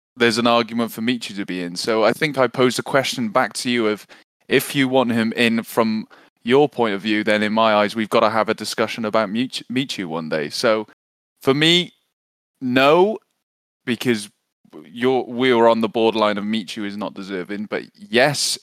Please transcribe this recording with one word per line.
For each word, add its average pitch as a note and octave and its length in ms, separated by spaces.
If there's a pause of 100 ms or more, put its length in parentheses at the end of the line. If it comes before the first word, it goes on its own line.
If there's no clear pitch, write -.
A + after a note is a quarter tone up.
(160)
there's A#2 220
an A#2+ 80
argument A#2 460
for A2+ 100
Michu A2+ 320
to G2 100
be F2+ 180
in. F2 140
So A2 280
I A#2 80
think C#3+ 260
I C3 80
posed B2+ 320
a - 40
question B2+ 460
back B2 260
to - 160
you A#2 180
of, G#2 180 (420)
if C3 260
you C3+ 140
want B2+ 240
him A2+ 240
in A2+ 260
from A2 440 (360)
your C#3 260
point A2+ 260
of G2 60
view, G#2+ 240
then G#2+ 180
in G#2+ 100
my A2 220
eyes, G#2 220
we've A2 140
gotta A2 200
have G#2+ 180
a A2 60
discussion A2 500
about G#2+ 260
Michu, B2 380
Michu A#2+ 400
one D#2+ 200
day. D2+ 220
So A2 360 (540)
for C3+ 140
me, E3+ 380 (680)
no, D3 580 (680)
because A2 460 (540)
you're, B2 400
we B2+ 280
were A#2 160
on A2+ 120
the A2+ 80
borderline G#2+ 500
of G2+ 60
Michu G#2+ 400
is G2+ 120
not G#2 180
deserving. G2+ 520
But C#2 180 (100)
yes, A#2+ 680